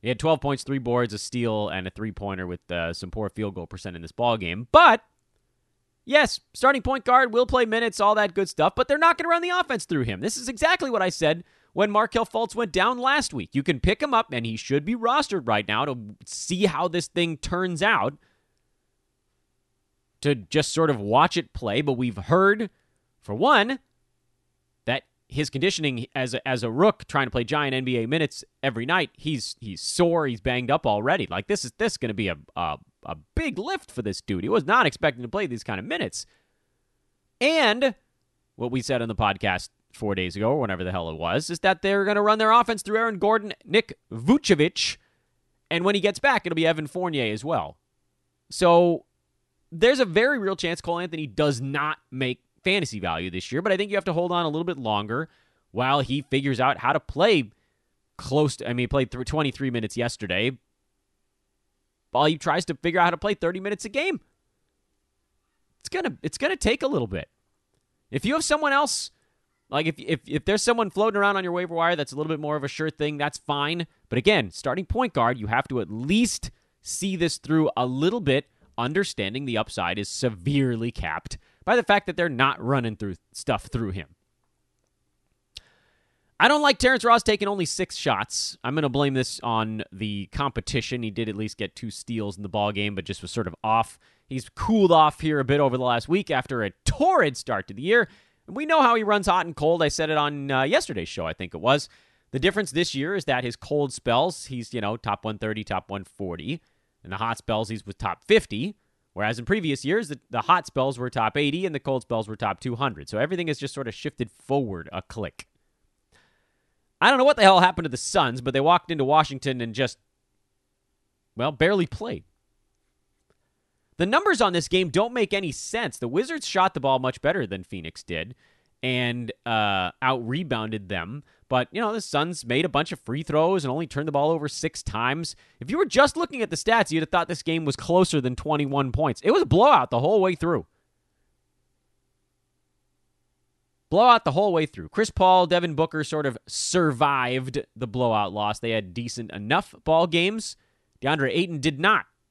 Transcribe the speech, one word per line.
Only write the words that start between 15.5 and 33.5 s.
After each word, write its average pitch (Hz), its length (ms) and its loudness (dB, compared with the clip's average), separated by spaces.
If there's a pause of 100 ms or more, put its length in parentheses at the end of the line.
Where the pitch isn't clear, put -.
now 110 180 0
to 139 120 -4 (300)
see 185 400 -2
how 165 220 0
this 165 180 -2
thing 170 300 -2
turns 180 460 -4
out, 143 320 2 (2000)
to 143 140 2
just 135 380 -2
sort 160 180 2
of 120 100 0
watch 120 360 4
it 160 160 -6
play. 113 280 -2
But 143 140 0
we've 120 220 -4
heard, 196 540 2 (500)
for 101 140 -8
one, 240 440 2 (1040)
that 127 200 -4 (240)
his 139 220 -4
conditioning 139 640 -2
as 127 200 -2
a, - 120 -4
as 127 160 -2
a 120 80 -2
rook 175 380 2
trying 135 180 0
to 110 40 -6
play 123 120 -2
giant 143 320 -2
N 131 100 -2
B 127 140 0
A 113 80 -2
minutes 147 380 -2 (180)
every 120 240 -4
night, 170 280 0
he's, 147 460 -6
he's 98 200 -12
sore, 170 460 2
he's 117 140 -4
banged 123 300 -2
up 151 160 2
already. 110 420 2
Like, 92 180 -6
this - 180 -2
is, 120 140 -10
this 220 160 0
is - 20 -12
gonna 113 180 -4
be 98 140 -2
a, 85 80 -2 (180)
a, 80 240 -4 (260)
a - 120 -10 (180)
big 302 240 -2